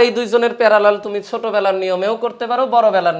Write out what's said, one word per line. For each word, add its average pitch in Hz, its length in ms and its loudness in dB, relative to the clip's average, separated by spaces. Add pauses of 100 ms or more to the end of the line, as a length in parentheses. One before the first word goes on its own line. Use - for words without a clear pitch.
এই 240 120 0
দুইজনের 233 440 0
প্যারালাল 208 440 4
তুমি 208 140 -6 (120)
ছোটবেলার 208 520 -2
নিয়মেও 185 320 -2 (100)
করতে 233 260 -6
পারো, 247 120 0 (120)
বড়বেলার 190 460 2